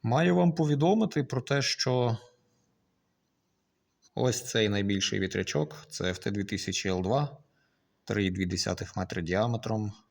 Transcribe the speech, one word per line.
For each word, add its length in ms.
Маю 340
вам 160
повідомити 720
про 160
те, 220
що 560
ось 360
цей 180
найбільший 520
вітрячок, 720
це 200
Ф 80
Т 120
дві 140
тисячі 440
Л 140
два, 360
три 200
і 60
дві 160
десятих 500
метри 260
діаметром. 720